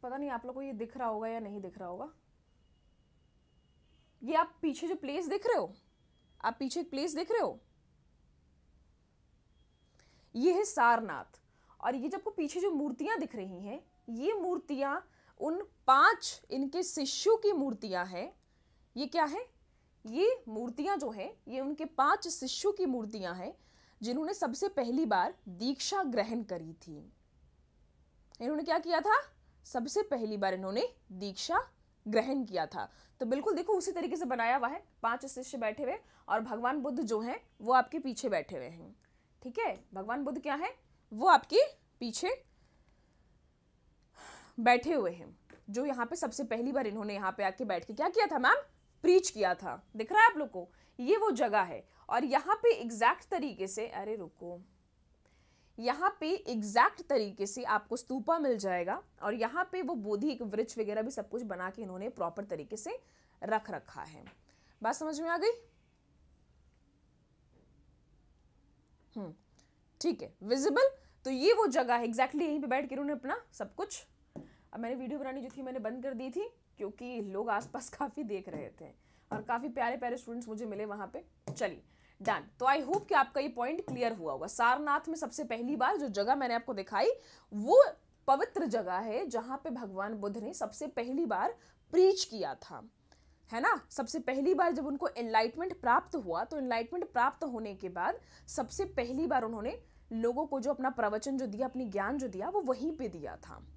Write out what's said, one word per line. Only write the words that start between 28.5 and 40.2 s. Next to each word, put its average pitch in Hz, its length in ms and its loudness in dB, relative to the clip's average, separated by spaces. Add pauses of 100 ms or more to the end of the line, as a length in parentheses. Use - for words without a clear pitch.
क्या 330 160 2
किया 330 220 2
था? 427 220 4 (440)
सबसे 262 360 -2
पहली 226 340 -2
बार 190 180 2
इन्होंने 196 340 -2 (240)
दीक्षा 202 460 -2 (480)
ग्रहण 247 380 2
किया 185 220 -2
था। 151 220 -8 (320)
तो 254 60 -2
बिल्कुल 285 280 0
देखो 349 180 0
उसी 381 200 0
तरीके 339 240 -2
से 320 80 -2
बनाया 240 320 2
हुआ 247 120 0
है, 320 140 -6 (200)
पांच 240 240 0
शिष्य 262 320 -10
बैठे 220 240 -2
हुए 285 140 -2 (320)
और 214 120 4
भगवान 240 400 0
बुद्ध 247 220 -2
जो 220 180 0
हैं, 247 200 -4 (200)
वो 226 120 2
आपके 262 260 6
पीछे 262 300 -4
बैठे 175 280 -2
हुए 127 100 -8
हैं। 165 280 -16 (480)
ठीक 247 160 -8
है, 349 200 -2 (160)
भगवान 226 300 -4